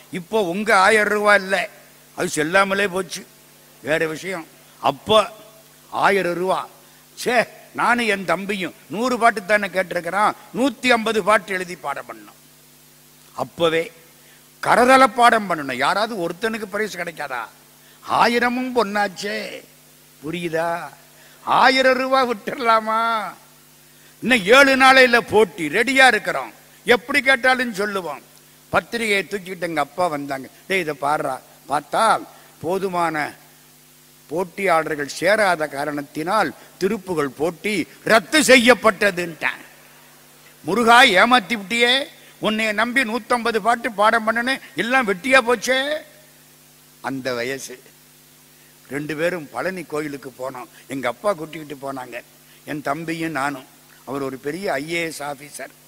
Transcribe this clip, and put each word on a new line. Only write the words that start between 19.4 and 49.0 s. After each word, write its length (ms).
புரியுதா? 540
ஆயிரம் 540
ரூபா 280
விட்டுறலாமா? 960
இன்னும் 240
ஏழு 320
நாளையில 400
போட்டி, 500
ரெடியா 400
இருக்கிறோம். 460
எப்படி 360
கேட்டாலும் 520
சொல்லுவோம். 480
பத்திரிகையை 600
தூக்கிட்டு 320
எங்க 200
அப்பா 260
வந்தாங்க. 400
"டேய், 120
இதை 140
பாருடா." 480
பார்த்தா 560
போதுமான 720
போட்டியாளர்கள் 800
சேராத 600
காரணத்தினால் 840
திருப்புகழ் 480
போட்டி 600
ரத்து 380
செய்யப்பட்டதுன்ட்டான். 1200
"முருகா, 420
ஏமாத்தி 540
விட்டியே, 480
உன்னைய 320
நம்பி 280
நூத்தம்பது 560
பாட்டு 340
பாடம் 400
பண்ணனே, 280
எல்லாம் 320
வெட்டியா 300
போச்சே." 500
அந்த 320
வயசு. 480
ரெண்டு 260